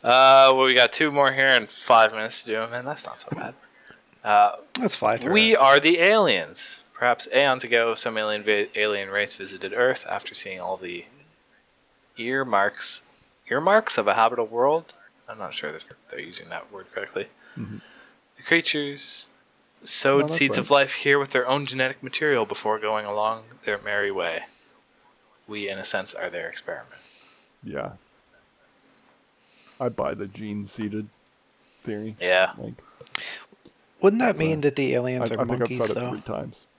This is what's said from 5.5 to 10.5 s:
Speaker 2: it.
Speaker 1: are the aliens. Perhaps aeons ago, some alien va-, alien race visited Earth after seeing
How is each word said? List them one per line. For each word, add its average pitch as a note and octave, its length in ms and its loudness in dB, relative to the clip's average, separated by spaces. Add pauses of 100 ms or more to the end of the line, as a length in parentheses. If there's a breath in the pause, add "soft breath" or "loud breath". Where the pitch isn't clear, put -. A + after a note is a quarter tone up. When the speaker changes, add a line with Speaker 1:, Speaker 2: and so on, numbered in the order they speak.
Speaker 2:
it. G#3+ 80 4
Speaker 1:
are C3+ 180 8
the E3 220 4
aliens. E3 840 0 (100)
Perhaps - 400 -2
aeons C3 300 2
ago, A#2 320 2
some A2 240 -2
alien G#2+ 240 -2
va-, G#2 240 2 (100)
alien G2+ 340 -2
race G2+ 260 -4
visited F#2+ 360 -12
Earth B2 380 0
after - 240 -8
seeing F#2+ 260 -10